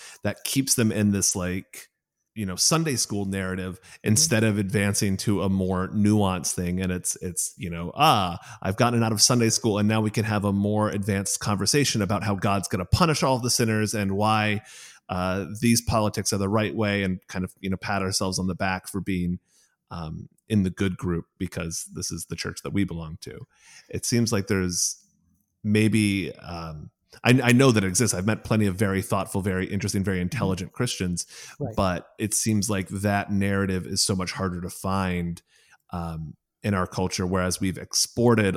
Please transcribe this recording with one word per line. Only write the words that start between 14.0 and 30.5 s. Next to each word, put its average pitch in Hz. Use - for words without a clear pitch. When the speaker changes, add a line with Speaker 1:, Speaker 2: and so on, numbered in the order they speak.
Speaker 1:
why, 107
uh, 92
these 117
politics 107
are 101
the 98
right 107
way," 101
and 92
kind 92
of, -
you 95
know, 92
pat 98
ourselves 95
on 92
the 92
back 92
for 98
being, 90
um, 80
in 107
the 92
good 92
group 85
because 85
this -
is 85
the 82
church -
that 71
we 101
belong 82
to. -
It -
seems 117
like 98
there's 92
maybe, 104
um, 82
I, 127
I 120
know 131
that 107
it 95
exists. 101
I've 92
met 110
plenty 110
of 92
very 98
thoughtful, 98
very 92
interesting, 101
very 95
Speaker 2:
Mm-hmm. 90
Speaker 1:
intelligent 92